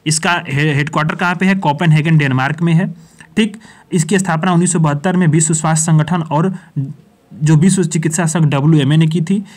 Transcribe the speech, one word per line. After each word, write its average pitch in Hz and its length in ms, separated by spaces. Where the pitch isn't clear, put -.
इसका 170 440
हे-, 143 260
headquarter 156 400
कहाँ 180 200
पे 185 100
है? 190 100
Copenhagen 156 600
Denmark 139 440
में 170 120
है, 175 140
ठीक। 214 200
इसकी 185 260
स्थापना 175 320
उन्नीस 175 220
सौ 180 60
बहत्तर 160 380
में 185 100
विश्व 160 260
स्वास्थ्य 160 380
संगठन 156 300
और 165 340
जो 151 220
विश्व 190 280
चिकित्सा 165 420
संघ 165 200
डब्ल्यूएमए 143 520
ने 160 100
की 165 140
थी। 196 220